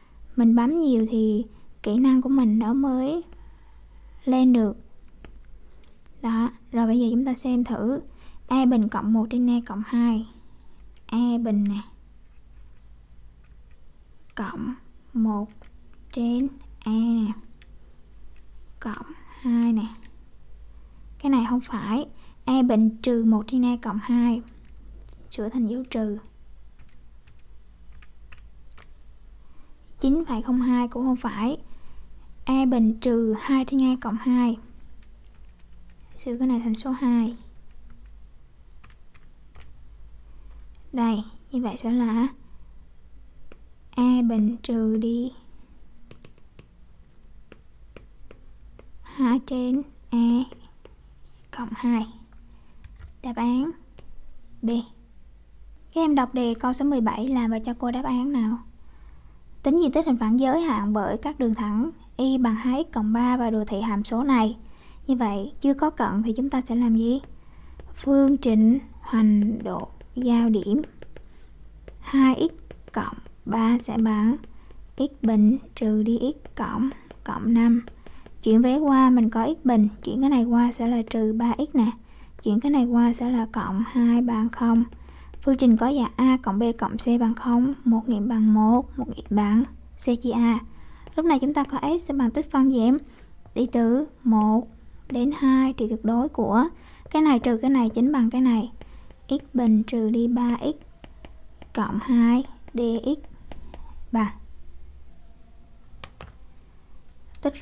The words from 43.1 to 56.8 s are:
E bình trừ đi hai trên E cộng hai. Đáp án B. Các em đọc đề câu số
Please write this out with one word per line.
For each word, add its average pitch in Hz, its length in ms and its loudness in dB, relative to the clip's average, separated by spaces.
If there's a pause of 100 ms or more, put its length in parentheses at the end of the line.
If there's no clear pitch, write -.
E 247 260 4
bình 226 420 2
trừ 220 340 0
đi 233 360 -2 (3750)
hai 254 380 -2
trên 254 420 -4 (280)
E 233 340 2 (1120)
cộng 240 180 -10
hai. 233 320 -2 (1160)
Đáp 240 120 -8
án 247 360 0 (880)
B. 226 80 0 (1200)
Các 330 80 0
em 302 140 4
đọc 254 180 0
đề 240 200 0
câu 254 200 -2
số 277 120 -2